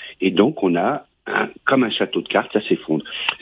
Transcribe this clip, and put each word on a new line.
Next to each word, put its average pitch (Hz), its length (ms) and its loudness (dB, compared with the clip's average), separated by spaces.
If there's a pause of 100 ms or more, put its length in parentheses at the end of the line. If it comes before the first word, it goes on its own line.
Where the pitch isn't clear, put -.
(200)
Et 92 120 2
donc, 101 320 2
on 90 120 2
a, 107 300 0 (200)
un, 104 220 -2 (180)
comme 131 200 4
un 107 60 -2
château - 280 -2
de - 80 -4
cartes, - 240 0
ça 107 160 2
s'effondre. 78 380 0 (360)